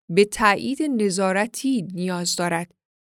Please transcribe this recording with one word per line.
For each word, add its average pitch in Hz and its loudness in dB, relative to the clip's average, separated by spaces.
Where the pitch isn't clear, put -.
به 185 6
تایید 220 0
نظارتی 208 0
نیاز 175 -4
دارد 175 -4